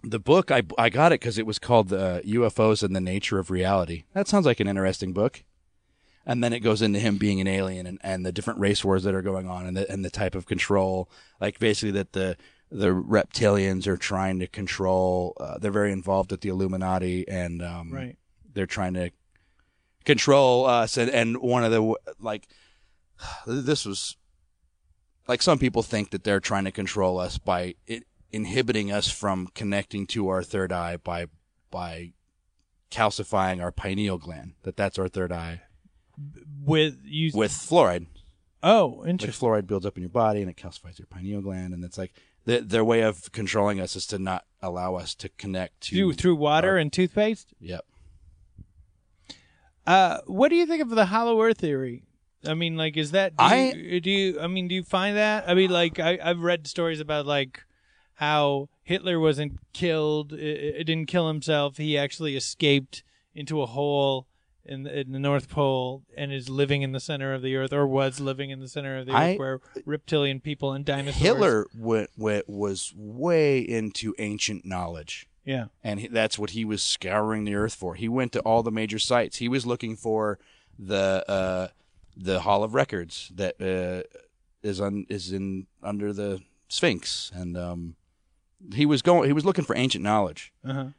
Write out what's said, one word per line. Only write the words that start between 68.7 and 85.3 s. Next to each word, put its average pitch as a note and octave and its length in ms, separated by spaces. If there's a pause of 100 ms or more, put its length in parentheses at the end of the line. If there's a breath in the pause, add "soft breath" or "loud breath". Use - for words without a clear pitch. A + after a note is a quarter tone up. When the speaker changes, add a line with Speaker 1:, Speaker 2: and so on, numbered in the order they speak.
Speaker 2:
of C3 80
the C3 80
Speaker 1:
I D#3+ 200
Speaker 2:
earth, G3+ 60
where C3 200 (260 loud breath)
reptilian D3 540
people C#3+ 340
and C#3 100
dinosaurs. C#3 380
Speaker 1:
Hitler F3 460 (100)
went, A2+ 400
went, G#2 320
was G2+ 460
way C#3 640
into A2 580
ancient G#2 480
knowledge. E2+ 600 (180)
Speaker 2:
Yeah. C3 200 (180)
Speaker 1:
And G#2 160
he, A2 80
that's A2+ 320
what G#2 120
he A2 140
was G#2+ 180
scouring G#2+ 640
the G#2 100
earth G#2+ 200
for. F2 200
He G#2 120
went B2 260
to A#2+ 80
all A2+ 220
the A2+ 80
major A2 280
sites. A#2+ 380
He A#2 120
was B2+ 160
looking A#2+ 300
for G#2+ 420 (400 soft breath)
the, F#2+ 500
uh, F#2 400 (480)
the F#2 260
Hall G2+ 220
of A2 120
Records F#2+ 580
that, F#2 260
uh, F2+ 440 (580)
is G2 180
un-, G2+ 300
is F#2 220